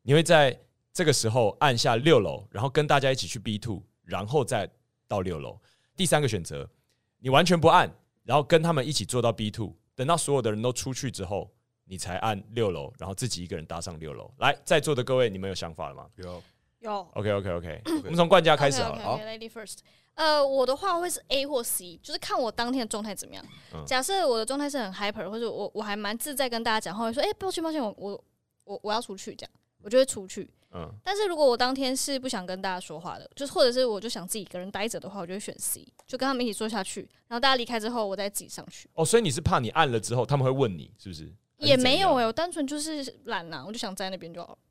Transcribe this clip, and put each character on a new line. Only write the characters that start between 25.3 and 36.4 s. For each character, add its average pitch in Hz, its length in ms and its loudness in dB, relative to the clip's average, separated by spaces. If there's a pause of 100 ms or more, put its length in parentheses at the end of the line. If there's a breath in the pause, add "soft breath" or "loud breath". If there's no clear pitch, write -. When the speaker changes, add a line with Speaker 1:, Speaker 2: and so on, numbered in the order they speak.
Speaker 3:
者 233 100 -4
我， 196 240 -6
我 208 80 -6
还 208 140 -4
蛮 208 200 -6
自 277 200 -8
在 262 120 0
跟 233 160 -4
大 233 80 0
家 220 80 2
讲 175 160 -6
话， 226 100 -4
会 226 80 -2
说 269 120 0
：“哎， - 20 0 (120)
抱 381 100 -4
歉， 349 140 -4
抱 320 80 -2
歉， 311 100 -2
我， 208 160 -4
我， 202 260 -10 (420)
我， 202 180 -12
我 208 100 -2
要 226 80 0
出 208 140 -12
去。” 202 180 -12
这 - 120 -14
样， - 60 -20 (300)
我 208 80 -16
就 233 80 4
会 262 80 8
出 214 220 -8
去。 - 200 -12 (280)
Speaker 1:
嗯。 82 120 -8 (160)
Speaker 3:
但 392 120 -4
是 415 100 0
如 359 100 -2
果 302 80 4
我 247 140 6
当 254 160 0
天 269 220 -2
是 269 240 -4
不 254 100 -6
想 202 160 -6
跟 185 160 -8
大 190 100 -4
家 180 80 -6
说 160 200 -12
话 165 180 -10
的， - 180 -18
就 277 120 -6
是 269 60 -12
或 349 100 4
者 240 80 6
是 254 120 2
我 220 160 0
就 214 80 -10
想 233 200 -8
自 226 100 -6
己 208 60 -8
一 - 20 -10
个 - 140 -12
人 185 100 -10
待 202 180 -4
着 202 120 -6
的 - 100 -12
话， 196 120 -10
我 175 40 -8
就 175 80 -10
会 196 60 -8
选 - 180 -12
C， - 300 -8 (180)
就 - 100 -10
跟 254 120 -2
他 269 80 0
们 247 100 -2